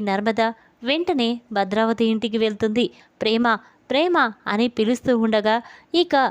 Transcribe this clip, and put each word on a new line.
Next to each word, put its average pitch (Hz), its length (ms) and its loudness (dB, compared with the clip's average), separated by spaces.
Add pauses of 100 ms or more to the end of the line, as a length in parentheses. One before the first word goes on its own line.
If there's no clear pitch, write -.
నర్మద 208 320 0 (420)
వెంటనే 277 460 0 (220)
భద్రావతి 220 640 0
ఇంటికి 220 320 -4
వెళ్తుంది. 214 400 0 (360)
"ప్రేమ, 226 340 2 (340)
ప్రేమ" 330 280 2 (300)
అని 214 200 0 (100)
పిలుస్తూ 240 360 0 (120)
ఉండగా 214 300 2 (400)
ఇక 349 200 0 (160)